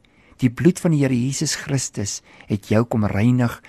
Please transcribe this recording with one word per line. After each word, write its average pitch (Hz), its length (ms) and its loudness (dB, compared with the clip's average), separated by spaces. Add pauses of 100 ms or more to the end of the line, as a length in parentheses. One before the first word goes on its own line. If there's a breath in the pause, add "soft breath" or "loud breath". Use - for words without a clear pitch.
(420 soft breath)
Die 127 80 2
bloed 131 320 2
van 175 80 0
die 147 140 2
Here 135 120 0
Jesus 135 380 -2
Christus - 640 -6 (280 loud breath)
het 104 240 -4
jou 113 120 4
kom 110 220 0
reinig 117 640 2